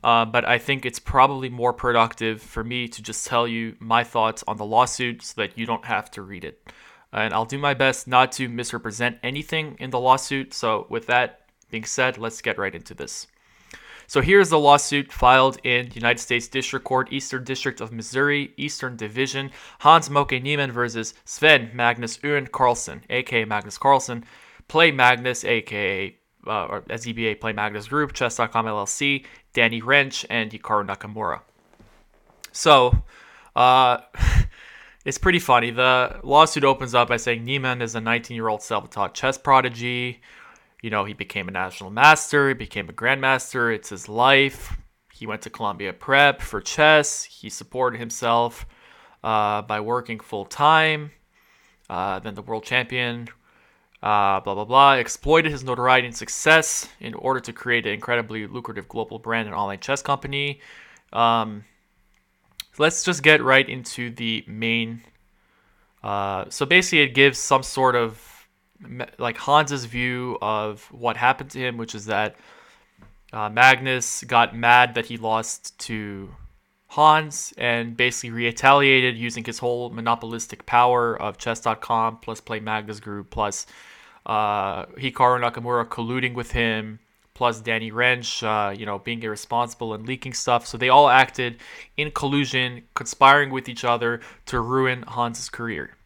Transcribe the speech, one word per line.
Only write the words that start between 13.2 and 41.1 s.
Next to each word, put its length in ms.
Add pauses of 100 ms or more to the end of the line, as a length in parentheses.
So 120
here's 280
the 80
lawsuit 540
filed 540
in 280
United 280
States 260
District 380
Court, 260
Eastern 320
District 380
of 100
Missouri, 640
Eastern 400
Division. 560 (280)
Hans 300
Moke 220
Niemann 400
versus 420 (120)
Sven 480
Magnus 460
Uhren 300
Carlsen, 600
A 140
K 180
A 40
Magnus 320
Carlsen, 460 (460)
Play 220
Magnus, 520
A 180
K 560 (280)
A, 40
uh, 180
or 160 (120)
Z 160
B 140
A 100
Play 160
Magnus 380
Group, 240
Chess 240
dot 160
com 120
L 140
L 60
C, 400 (260)
Danny 300
Rensch, 480
and 220
Hikaru 360
Nakamura. 540 (1120)
So, 440 (600)
uh, 400 (540)
<laughs> 520
it's 140
pretty 220
funny. 320
The 520
lawsuit 400
opens 320
up 140
by 80
saying 260
Niemann 380
is 140
a 40
nineteen-year-old 600
self-taught 520
chess 240
prodigy. 840 (600)
You 80
know, 140
he 80